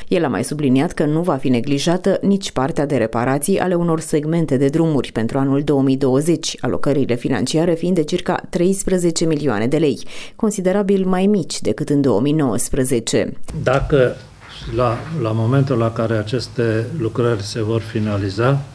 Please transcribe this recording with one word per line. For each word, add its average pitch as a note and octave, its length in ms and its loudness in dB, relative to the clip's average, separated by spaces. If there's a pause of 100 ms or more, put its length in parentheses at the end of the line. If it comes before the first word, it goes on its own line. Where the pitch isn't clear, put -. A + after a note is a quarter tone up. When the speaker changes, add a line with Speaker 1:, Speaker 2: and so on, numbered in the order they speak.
Speaker 1:
El F3 180 2
a - 20 0
mai A2+ 160 -2
subliniat D3 480 0
că E3 140 0
nu D3+ 160 0
va F3 140 0
fi C3+ 140 -2
neglijată C#3+ 720 0
nici G3 300 0
partea C3+ 340 0
de C#3+ 120 0
reparații C3 600 0
ale F#3 140 0
unor E3+ 260 0
segmente D#3 580 0
de C#3 100 2
drumuri D#3 440 0
pentru A2+ 260 -2
anul C#3 240 2
două C#3+ 200 2
mii C3+ 160 2
douăzeci, C#3 600 0
alocările C3+ 560 0
financiare D3+ 580 0
fiind F3 220 0
de E3 80 2
circa E3+ 460 -2
treisprezece F3+ 760 0
milioane C#3+ 420 0
de D3+ 100 2
lei, D3 300 0 (280)
considerabil G3 720 0
mai F#3 200 2
mici G3+ 360 0
decât - 280 -2
în D3 120 4
două A#2 200 4
mii C#3+ 120 2
nouăsprezece. C3 1000 0 (300)
Speaker 2:
Dacă C3 520 2 (600)
la, A#2 220 0 (240)
la A2 100 -2
momentul B2+ 460 2
la A2+ 140 2
care A#2 220 -2
aceste A2+ 720 -2 (120)
lucrări A#2 460 0
se A2+ 180 -6
vor A2 200 0
finaliza, G#2+ 800 0 (140)